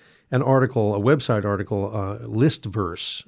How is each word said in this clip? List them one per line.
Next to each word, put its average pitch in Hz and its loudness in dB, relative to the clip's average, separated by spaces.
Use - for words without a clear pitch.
an 127 2
article, 123 2
a 101 0
website 120 2
article, 101 -2
uh, 101 -4
Listverse 110 -2